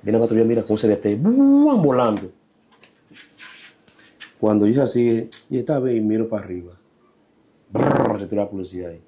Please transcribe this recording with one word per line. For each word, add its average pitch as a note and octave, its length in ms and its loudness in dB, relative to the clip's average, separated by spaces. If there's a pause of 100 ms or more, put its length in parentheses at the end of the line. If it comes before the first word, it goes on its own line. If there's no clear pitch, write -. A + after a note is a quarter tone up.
Viene G#2+ 160 0
la A#2 60 2
patrulla, A#2 200 2
mira, A2+ 180 2
con A2 120 -2
ese G#2+ 140 0
D G#2 80 4
T, G#2 200 -2
¡buam! C#4 680 4
Volando. A#2 480 0 (2000)
Cuando G#2+ 280 2
yo G#2+ 60 4
hice C3+ 100 2
así, A#2+ 460 0 (220)
y B2+ 80 -4
esta C#3 200 -2
vez B2 240 -2
miro A2 260 -2
para G#2+ 160 -6
arriba. F2+ 280 -12 (1000)
Brrr, A2+ 480 0
se G2 80 -8
tiró G2+ 160 -2
la G2+ 80 -4
policía F2+ 380 -10
ahí. E2 200 -16